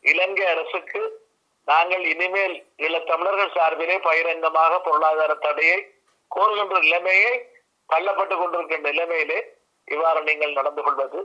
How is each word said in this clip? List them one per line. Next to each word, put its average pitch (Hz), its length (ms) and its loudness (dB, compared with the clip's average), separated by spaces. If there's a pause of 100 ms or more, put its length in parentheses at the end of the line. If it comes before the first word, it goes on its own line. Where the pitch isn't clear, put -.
இலங்கை 185 420 2
அரசுக்கு 165 540 -4 (680)
நாங்கள் 175 360 2
இனிமேல் 180 520 -2 (200)
ஈழத்தமிழர்கள் 165 760 -2
சார்பிலே 165 440 0
பகிரங்கமாக 165 800 2
பொருளாதார 156 540 2
தடையை 160 440 2 (520)
கோருகின்ற 202 480 2
நிலைமையை 185 560 2 (540)
தள்ளப்பட்டு 196 480 0
கொண்டிருக்கின்ற 165 540 -2
நிலைமையிலே 165 480 -2 (500)
இவ்வாறு 156 340 0
நீங்கள் 151 300 -2
நடந்து 143 300 -4
கொள்வது 139 420 -2